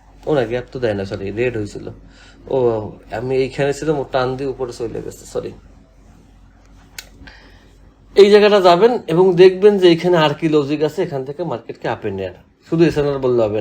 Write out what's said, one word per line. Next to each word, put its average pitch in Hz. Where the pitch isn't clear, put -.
ও -
না, 131
গ্যাপ 120
তো -
দেয় 107
না, 98
সরি, 98
রেড 120
হয়েছিল। 104
ও, -
আমি 127
এইখানে 139
ছিলাম, 151
ও -
টান 127
দিয়ে 139
উপরে 120
চলে 107
গেছে, -
সরি। 107
এই 202
জায়গাটা 208
যাবেন 190
এবং 175
দেখবেন 185
যে 180
এখানে 175
আর 147
কি 160
লজিক 147
আছে 151
এখান 139
থেকে 147
মার্কেটকে -
আপে 107
নেয়ার। 92
শুধু 165
এসএনআর 143
বললে 120
হবে 107